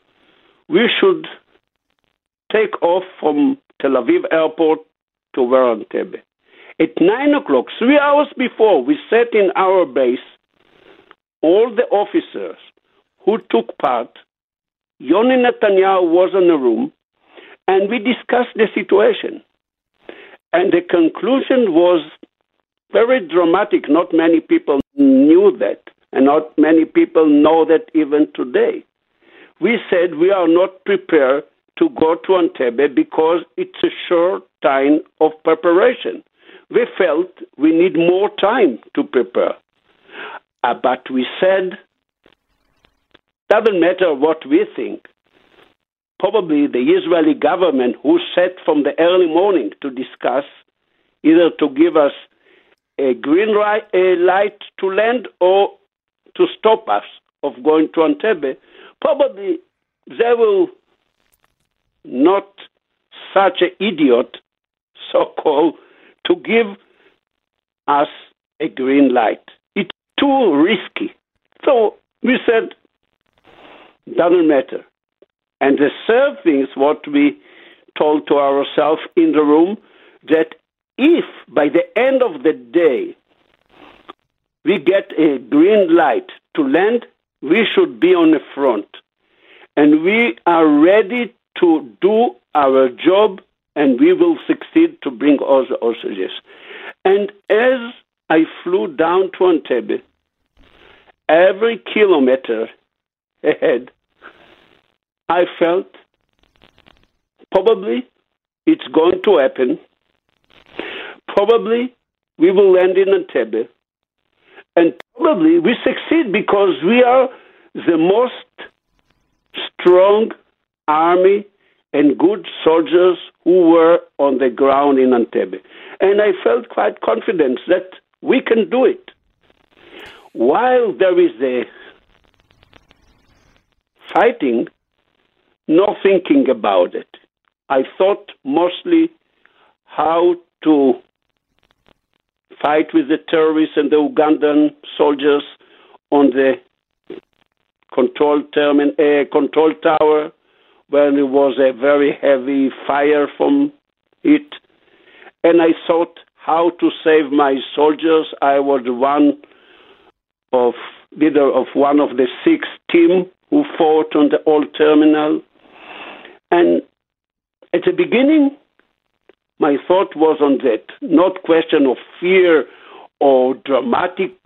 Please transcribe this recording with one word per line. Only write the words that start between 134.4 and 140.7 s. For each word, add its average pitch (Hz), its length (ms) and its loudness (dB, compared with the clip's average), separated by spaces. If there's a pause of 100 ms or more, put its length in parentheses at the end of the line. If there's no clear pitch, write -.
no 190 340 2
thinking 175 460 2
about 104 460 0
it. - 140 -12 (600)
I 135 160 -2 (120)
thought 196 360 -2 (120)
mostly 165 640 -2 (720)
how 170 520 -2 (280)
to 143 300 2 (1700)